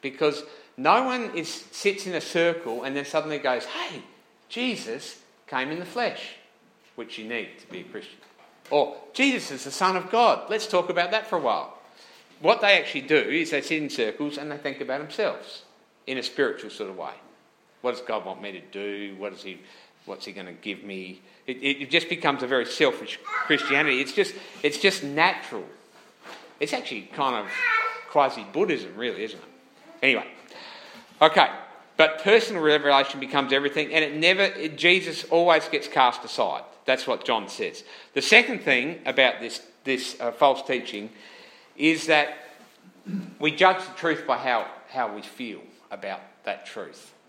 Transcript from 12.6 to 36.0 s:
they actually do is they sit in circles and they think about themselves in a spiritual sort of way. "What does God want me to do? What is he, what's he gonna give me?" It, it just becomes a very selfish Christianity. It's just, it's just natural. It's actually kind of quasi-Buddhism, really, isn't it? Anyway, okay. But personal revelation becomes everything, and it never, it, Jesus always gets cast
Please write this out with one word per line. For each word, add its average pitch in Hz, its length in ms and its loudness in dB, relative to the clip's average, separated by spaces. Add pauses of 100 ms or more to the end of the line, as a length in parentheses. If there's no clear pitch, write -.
they 202 180 8
actually 151 220 -2
do 143 160 4
is 147 340 2
they 143 100 0
sit 156 220 -2
in 143 80 -6
circles 147 480 -2
and 147 140 -10
they 143 40 -10
think 143 240 -8
about 135 200 -4
themselves - 640 -6 (440)
in 131 120 -4
a 120 40 -6
spiritual 120 480 -2
sort 101 200 -10
of 92 60 -14
way. 85 180 -10 (680)
"What 123 100 -2
does 120 100 -8
God 107 220 -4
want 92 160 -10
me 101 120 -10
to 90 80 -12
do? 101 580 -8
What 98 140 -8
is 90 100 -18
he, 92 160 -14 (480)
what's - 200 -12
he 104 60 -14
gonna 92 200 -12
give 95 320 -8
me?" 95 380 -12 (260)
It, 127 140 -6
it 139 280 -2
just 165 200 2
becomes 147 320 0
a 127 40 -4
very 123 200 0
selfish - 580 0
Christianity. 139 800 0
It's 139 100 -6
just, - 220 2 (280)
it's 147 140 2
just 190 260 2
natural. 143 600 0 (960)
It's 151 140 -2
actually 123 280 -6
kind 131 340 -2
of 104 140 -6 (600)
quasi-Buddhism, 131 840 0
really, 110 280 -4
isn't 107 140 -10
it? - 60 -20 (580)
Anyway, 131 240 2 (960)
okay. 160 260 8 (480)
But 160 260 4
personal 220 380 4
revelation 143 580 4
becomes 135 360 2
everything, 143 400 0
and 156 100 6
it 147 100 -6
never, 175 280 4
it, 156 340 -2
Jesus 170 480 2
always 170 440 4
gets 147 200 -2
cast 127 340 4